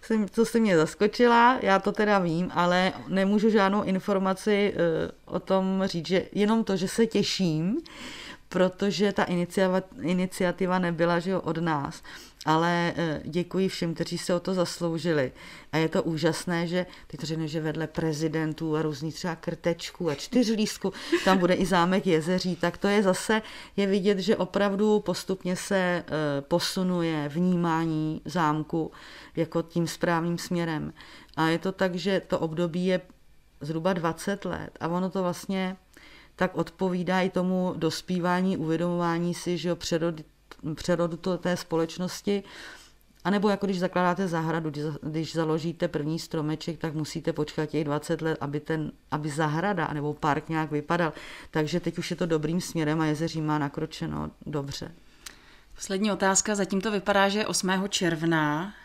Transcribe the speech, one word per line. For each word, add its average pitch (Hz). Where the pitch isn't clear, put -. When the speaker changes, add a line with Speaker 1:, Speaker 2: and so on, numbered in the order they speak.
Speaker 1:
jsem, 214
to 226
jsi 226
mě 202
zaskočila, 233
já 196
to 202
teda 208
vím, 175
ale 180
nemůžu 196
žádnou 202
informaci, 190
eh, 160
o -
tom 190
říct, 170
že 175
jenom 214
to, 196
že 185
se 226
těším, 185
protože 185
ta 202
iniciava-, 185
iniciativa 185
nebyla, 170
že 175
jo, 180
od 160
nás. 160
Ale, 170
eh, 160
děkuji 175
všem, 170
kteří 165
se -
o 175
to 190
zasloužili. 165
A 147
je 160
to 175
úžasné, 165
že, 180
teď -
to 156
řeknu, 160
že 156
vedle 156
prezidentů 156
a 156
různých 151
třeba 170
krtečků 170
a 143
čtyřlístků, 214
tam 190
bude 175
i -
zámek 180
Jezeří. 180
Tak 175
to 202
je 208
zase, 208
je 202
vidět, 196
že 185
opravdu 202
postupně 185
se, -
eh, 175
posunuje 170
vnímání 165
zámku 156
jako 165
tím 165
správným 170
směrem. 160
A 160
je 165
to 185
tak, 185
že 185
to -
období 170
je 180
zhruba 165
dvacet 175
let 160
a 160
ono 180
to 190
vlastně 185
tak 185
odpovídá 180
i 185
tomu 185
dospívání, 180
uvědomování 170
si, 175
že 160
jo, 170
přerod-, 165
přerodu 170
to-, 175
té 180
společnosti. 175
A 180
nebo 202
jako 202
když 190
zakládáte 180
zahradu, 160
když 143
za-, 151
když 160
založíte 160
první 156
stromeček, 156
tak 156
musíte 156
počkat 151
těch 156
dvacet 151
let, 160
aby 143
ten, 156
aby 151
zahrada 160
nebo 147
park 151
nějak 156
vypadal. 151
Takže 156
teď 165
už -
je 175
to 180
dobrým 160
směrem 160
a 160
Jezeří 160
má 151
nakročeno 151
dobře. 147
Speaker 2:
Poslední 202
otázka. 190
Zatím 190
to 220
vypadá, 196
že 208
osmého 190
června 165